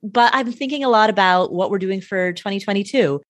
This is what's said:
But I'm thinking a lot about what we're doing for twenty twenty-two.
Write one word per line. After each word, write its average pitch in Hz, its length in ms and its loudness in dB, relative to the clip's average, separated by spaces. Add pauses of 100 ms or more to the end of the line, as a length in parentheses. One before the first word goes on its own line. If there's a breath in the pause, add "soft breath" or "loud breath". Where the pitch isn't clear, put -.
But 233 320 2
I'm 247 180 -2
thinking 277 320 -6
a 262 60 0
lot 214 200 4
about 185 440 2
what 180 160 -2
we're 196 100 -2
doing 190 220 -4
for 185 320 -4
twenty 196 260 -6
twenty-two. 196 720 0